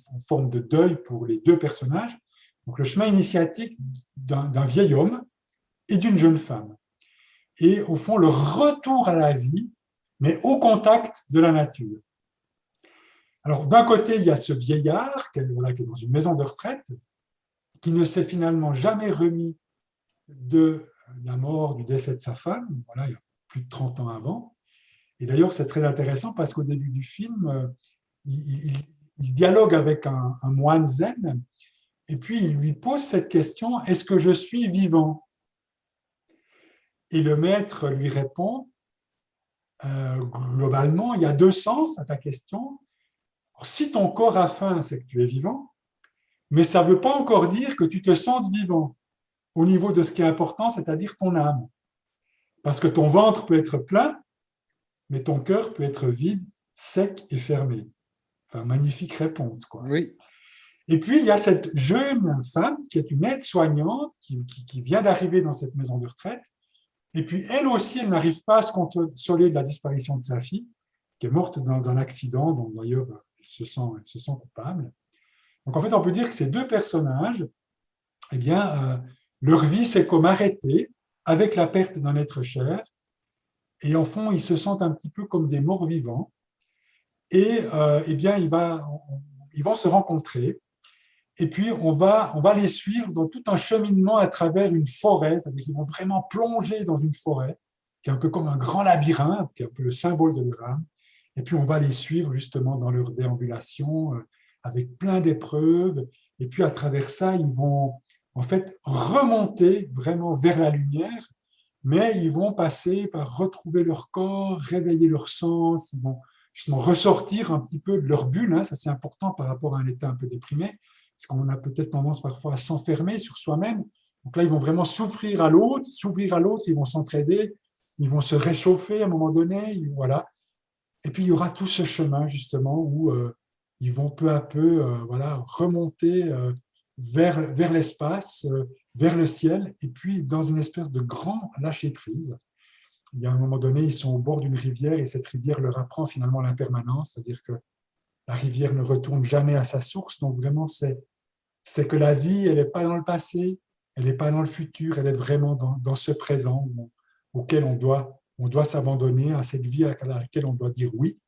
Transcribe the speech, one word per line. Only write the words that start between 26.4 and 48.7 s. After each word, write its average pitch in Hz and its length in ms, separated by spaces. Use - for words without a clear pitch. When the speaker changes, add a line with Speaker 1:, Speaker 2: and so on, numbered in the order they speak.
Speaker 1:
qu'au 147 100
début 139 240
du 131 160
film, 214 420
euh, 135 220
il, 143 420
il, 139 120
il 127 160
dialogue 190 400
avec 151 320
un, 127 360
un 131 80
moine 147 360
zen, 160 540
et 151 80
puis 214 260
il 156 140
lui 147 160
pose 277 300
cette 180 260
question, « 226 580
Est-ce 180 180
que 190 140
je 170 120
suis 233 380
vivant ? » 165 600
Et 160 120
le 151 140
maître 175 520
lui 135 200
répond, 175 600
euh, « 135 400
Globalement, 135 880
il 180 80
y 160 40
a 143 60
deux 180 200
sens 302 460
à 147 60
ta 143 120
question. 233 640
Si - 300
ton 202 180
corps 220 260
a 180 120
faim, 185 340
c'est - 180
que - 60
tu 123 160
es 123 40
vivant, 185 460
mais 160 140
ça 175 180
veut 185 180
pas 269 140
encore 214 340
dire 247 280
que - 80
tu 185 180
te 175 120
sentes 226 380
vivant 175 440